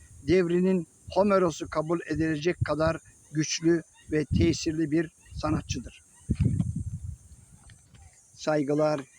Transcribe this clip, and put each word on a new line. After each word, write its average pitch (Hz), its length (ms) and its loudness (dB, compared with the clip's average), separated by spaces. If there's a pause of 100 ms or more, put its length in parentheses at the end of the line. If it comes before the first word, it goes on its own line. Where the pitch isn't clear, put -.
(280)
devrinin 180 600 2 (240)
Homeros'u 185 580 2
kabul 160 380 -2
edilecek 160 580 -2
kadar 160 320 0 (340)
güçlü 160 520 0 (280)
ve 151 140 0
tesirli 160 680 0
bir 165 200 0 (240)
sanatçıdır. - 680 -6 (2250)
Saygılar, 151 680 0 (180)